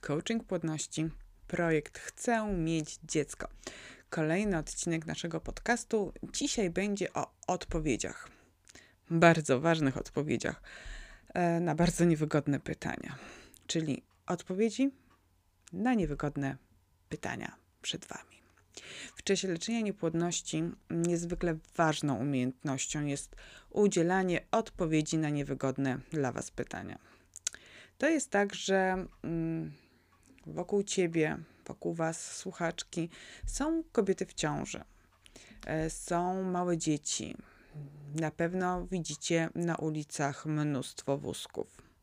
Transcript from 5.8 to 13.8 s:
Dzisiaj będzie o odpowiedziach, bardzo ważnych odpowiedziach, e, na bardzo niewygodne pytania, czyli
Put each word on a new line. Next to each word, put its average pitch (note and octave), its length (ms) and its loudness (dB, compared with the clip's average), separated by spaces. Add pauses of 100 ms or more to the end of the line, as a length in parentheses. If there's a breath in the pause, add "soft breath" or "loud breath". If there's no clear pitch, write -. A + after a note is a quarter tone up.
Dzisiaj G#3 380 0
będzie G3 420 0
o - 220 -4 (120)
odpowiedziach, - 840 -2 (800 loud breath)
bardzo D#3+ 500 8
ważnych D#3+ 360 4
odpowiedziach, - 680 -2 (720 loud breath)
e, E3+ 260 4
na E3+ 140 2
bardzo E3+ 300 6
niewygodne D3+ 560 4
pytania, - 580 -6 (480 loud breath)
czyli D#3+ 360 -2 (240)